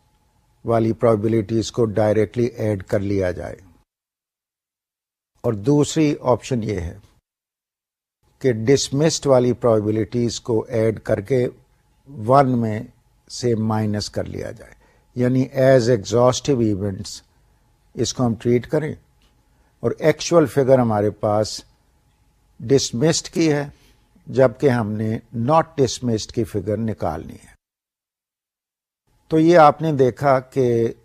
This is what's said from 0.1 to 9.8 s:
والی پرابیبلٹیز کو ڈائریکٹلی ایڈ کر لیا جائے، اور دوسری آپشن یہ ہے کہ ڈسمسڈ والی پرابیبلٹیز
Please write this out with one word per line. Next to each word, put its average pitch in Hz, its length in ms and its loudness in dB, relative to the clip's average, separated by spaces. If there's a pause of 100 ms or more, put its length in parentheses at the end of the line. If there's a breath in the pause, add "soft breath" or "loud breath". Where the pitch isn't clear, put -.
والی 113 280 0
پرابیبلٹیز 110 800 0
کو 120 120 0
ڈائریکٹلی 107 640 0
ایڈ 107 360 -4
کر 107 180 -4
لیا 98 300 -2
جائے، 78 260 -12 (1800)
اور 120 120 -2
دوسری 147 680 0
آپشن 120 420 -2
یہ 101 180 -6
ہے 82 180 -10 (1400)
کہ 131 140 0
ڈسمسڈ 139 760 0
والی 123 260 4
پرابیبلٹیز 110 880 0